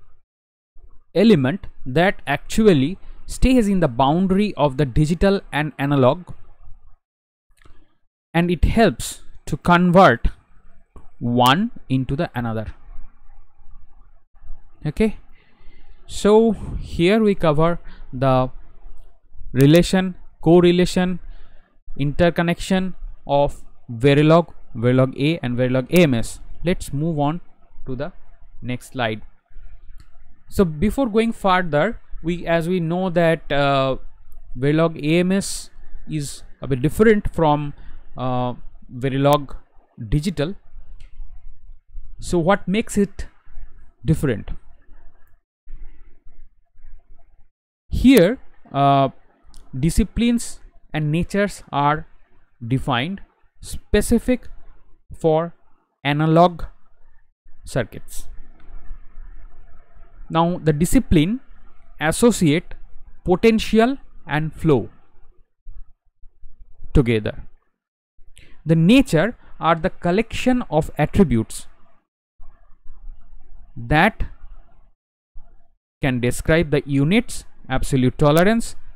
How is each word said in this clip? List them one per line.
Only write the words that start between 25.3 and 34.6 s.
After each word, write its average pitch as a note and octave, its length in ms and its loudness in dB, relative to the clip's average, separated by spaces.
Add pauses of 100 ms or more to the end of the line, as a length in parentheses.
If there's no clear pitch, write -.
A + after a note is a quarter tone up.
and B2 140 -4
Verilog B2+ 340 0
A F3+ 120 6
M C#3 120 4
S. - 260 -2 (240)
Let's E3 280 -4
move D3+ 260 -2
on D3 220 -2 (460)
to C3 100 -6
the D3 160 -8 (480)
next A#2+ 320 -8
slide. A2 300 -4 (1300)
So G#3 160 2
before G3 440 -2
going A3+ 240 0
further, F3+ 680 0 (220)
we, E3+ 240 -6
as E3 220 0
we F#3 120 0
know F3 300 -2
that, E3 420 2
uh, C#3 440 2 (640)
Verilog D#3 440 2